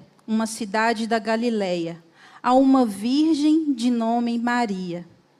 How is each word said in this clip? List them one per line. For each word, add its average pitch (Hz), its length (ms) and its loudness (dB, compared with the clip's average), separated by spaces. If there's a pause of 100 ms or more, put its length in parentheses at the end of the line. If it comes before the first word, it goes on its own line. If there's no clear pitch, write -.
(260)
uma 220 220 -2
cidade 220 580 -2
da 220 140 0
Galileia, 202 840 -2 (380)
a 247 140 2
uma 262 320 4
virgem 294 840 2
de 240 200 0
nome 233 480 0
Maria. 196 680 -2 (340)